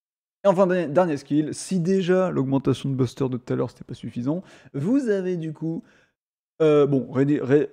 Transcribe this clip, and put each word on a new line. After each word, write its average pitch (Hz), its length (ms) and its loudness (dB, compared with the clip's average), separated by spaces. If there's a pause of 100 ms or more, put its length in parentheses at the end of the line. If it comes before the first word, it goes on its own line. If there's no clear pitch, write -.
(440)
Et 196 40 4
enfin, 190 200 4
dernier, 180 180 0
dernier 156 300 2
skill, 147 360 -2
si 185 280 -4
déjà 185 500 2
l'augmentation 139 580 0
de 135 60 -2
buster 127 340 -2
de 127 80 -6
tout - 160 -8
à 127 40 -2
l'heure 127 140 -4
c'était - 140 -20
pas - 100 -16
suffisant, 127 480 -6 (320)
vous 233 340 -2
avez 185 280 -2
du 160 160 -6
coup, 165 300 -6 (800)
euh, 147 240 6
bon, 135 240 0
rédu-, 139 320 0
ré-, 139 300 2